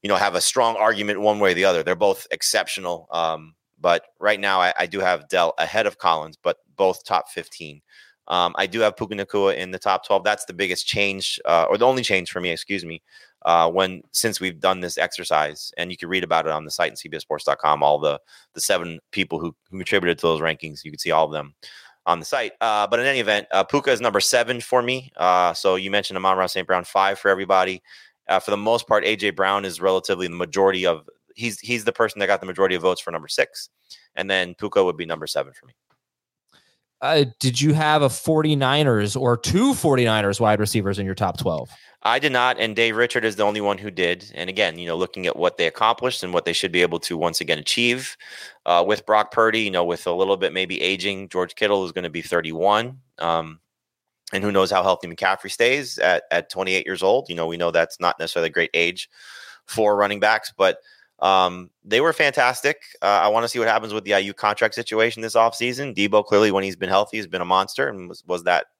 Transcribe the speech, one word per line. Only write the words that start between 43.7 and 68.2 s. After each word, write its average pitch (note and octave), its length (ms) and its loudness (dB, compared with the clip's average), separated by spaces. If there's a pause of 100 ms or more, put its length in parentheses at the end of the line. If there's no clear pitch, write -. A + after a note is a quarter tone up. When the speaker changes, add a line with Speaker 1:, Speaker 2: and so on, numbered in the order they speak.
Speaker 1:
who G2+ 140 -10
did. F2+ 440 -2
And F2+ 140 -6
again, F#2 300 -2
you F2 80 -10
know, E2 80 -4
looking F2+ 320 -4
at - 80 -2
what E2+ 220 -2
they E2+ 100 0
accomplished A#2 560 -2
and F2+ 100 -8
what - 120 0
they F2 80 -2
should F2+ 180 -4
be F2 100 2
able E2 200 0
to E2+ 160 -6
once E2 240 -2
again D#2 180 -4
achieve, A#2+ 560 -2 (500)
uh, F2 220 4
with G#2 180 -2
Brock G#2+ 260 2
Purdy, A2+ 280 2
you G#2 120 -2
know, F2 120 0
with F2 240 -4
a F2 60 -2
little F#2+ 240 2
bit F2+ 160 -2
maybe F#2 280 -4
aging, F#2+ 460 -4
George F2+ 280 -4
Kittle G2+ 280 2
is E2+ 80 -6
gonna F2 180 -6
be D#2+ 120 -8
thirty-one. F#2+ 800 -2 (200)
Um, E2 400 -4 (720)
and F#2+ 100 -4
who G#2 120 -2
knows F#2+ 180 4
how F#2 100 2
healthy F2+ 280 0
McCaffrey F#2+ 420 -2
stays B2+ 480 0
at, F2 320 2
at E2 180 -2
twenty-eight F#2 360 -2
years F#2 180 -4
old. A2 240 2
You F2 80 -10
know, E2 120 -4
we E2+ 100 -6
know E2+ 140 0
that's E2 280 0
not F2+ 180 0
necessarily E2 300 -2
a D#2 60 -4
great E2+ 200 0
age F2 360 -2 (560)
for G#2 320 2
running G2+ 240 0
backs, G#2+ 360 0
but, F#2+ 200 4 (420)
um, F2+ 500 2 (160)
they A2 160 2
were E3 100 2
fantastic. C#3 720 0 (200)
Uh, G2 220 4
I G#2 60 4
wanna A2+ 180 2
see B2 120 -4
what A2+ 100 2
happens G#2+ 240 0
with G#2+ 100 -6
the G2+ 100 0
I G2 60 4
U G2 140 -4
contract G#2+ 420 0
situation A2+ 460 -2
this A2 140 -6
offseason. A#2+ 600 0
Debo G#2 300 2
clearly, G#2 260 4
when G2 140 0
he's F#2 100 -8
been F#2 140 -6
healthy, G2+ 260 2
has G#2+ 120 -8
been F2+ 120 -6
a F2 60 -4
monster F#2+ 420 0
and F#2+ 220 -10
was, - 180 -20